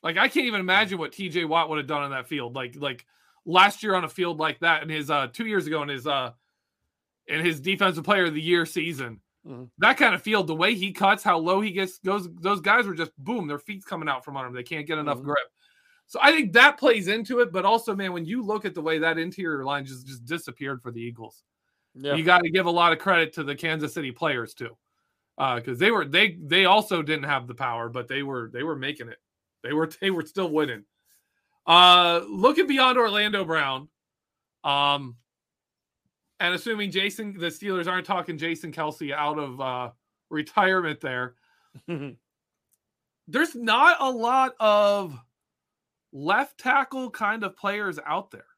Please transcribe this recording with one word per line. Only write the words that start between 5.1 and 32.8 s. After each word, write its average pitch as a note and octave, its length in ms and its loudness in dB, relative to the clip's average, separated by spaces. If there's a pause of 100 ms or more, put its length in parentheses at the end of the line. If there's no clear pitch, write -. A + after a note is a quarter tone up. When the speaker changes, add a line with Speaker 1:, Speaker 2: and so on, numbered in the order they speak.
Speaker 1:
uh, C#3+ 160 0
two E3 200 -8
years G3 200 -2
ago D3+ 160 -2
in C#3+ 80 -6
his, C3 160 -6
uh, C3 260 -2 (960)
in D#3 180 -2
his D#3+ 160 0
Defensive F#3 440 0
Player G3 220 4
of D#3+ 80 -2
the D3+ 60 -4
Year E3+ 240 2
season. C#3 560 -6 (260)
Speaker 2:
Mm-hmm. B2+ 180 -16 (140)
Speaker 1:
That A3 200 6
kind A#3+ 160 4
of F3+ 80 -6
field, G#3 240 0
the D#3 80 -4
way F#3 200 2
he F#3+ 180 -4
cuts, G3 300 2
how F3+ 160 2
low F3 220 2
he G#3+ 100 -2
gets, F#3 280 -4
goes, F#3+ 380 -4
those F#3 260 -2
guys G#3+ 240 4
were F#3+ 80 -6
just, D#3+ 240 -6
boom, F#3+ 280 -6
their D3 120 -6
feet's G3 260 -16
coming D#3+ 240 -8
out C3 160 -4
from C#3 140 -12
under B2+ 100 -8
'em. B2 60 -12
They B2+ 80 -10
can't D3 240 -10
get D#3 120 -4
enough D3 200 -4
Speaker 2:
Mm-hmm. C3+ 100 -10
Speaker 1:
grip. C#3+ 200 -2 (580)
So - 160 -10
I C#4+ 100 8
think B3 220 0
that C#4+ 240 8
plays A3+ 300 4
into A#3 320 -2
it, A#3 120 2
but F3+ 140 -2
also, A3+ 280 0
man, G3 200 -4
when E3+ 100 -6
you A#3 180 -6
look G#3 220 -4
at F#3 100 -6
the E3+ 80 -8
way D#3+ 160 0
that D#3+ 200 0
interior E3 460 -6
line C#3+ 220 -4
just, C3 200 -16
just B2+ 180 -16
disappeared C#3 580 -8
for B2 80 -10
the A#2 100 -12
Eagles, A#2 440 -14 (500)
Speaker 2:
Yeah. C#3 220 -4
Speaker 1:
you D#3 80 -2
gotta F3 260 6
give F#3 160 2
a F3 40 0
lot E3+ 220 6
of D#3+ 60 0
credit E3 360 2
to D#3 100 -6
the C#3 100 -6
Kansas D3+ 400 -4
City D#3+ 180 -6
players C3 420 -4
too, A#2 220 -12 (640)
uh, B2+ 220 0
'cause A#2+ 180 -6
they F#3+ 120 4
were, G3+ 160 2
they, E3+ 360 2
they E3+ 220 2
also F#3+ 380 4
didn't D3 240 -4
have C3+ 200 -2
the B2 80 -12
power, A#2 360 -4
but A#2+ 180 -8
they C#3 140 -4
were, C3 300 -8
they A#2+ 100 -8
were D#3 140 -6
making C3 320 -10
it. A2+ 100 -20 (440)
They B2+ 120 -8
were, D#3+ 120 0
<laughs> D#3 140 -14
they G3 100 0
were E3+ 160 -2
still F#3 240 -4
winning. C3+ 340 -2 (840)
Uh, F3 600 8
looking C#4 380 2
beyond B3+ 320 4